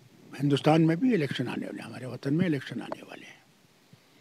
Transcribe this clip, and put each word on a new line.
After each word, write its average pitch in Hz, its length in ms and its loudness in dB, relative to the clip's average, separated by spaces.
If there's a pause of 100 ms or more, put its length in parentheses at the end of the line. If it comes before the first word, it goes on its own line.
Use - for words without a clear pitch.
(320)
हिंदुस्तान 143 500 4
में 160 160 4
भी 254 160 2
election 135 340 -2
आने - 180 -6
वाले - 120 -10
हैं, - 60 -12
हमारे - 220 -12
वतन 135 280 -4
में 180 120 2
election 135 360 -4
आने - 200 -12
वाले - 220 -18
हैं। - 180 -20 (800)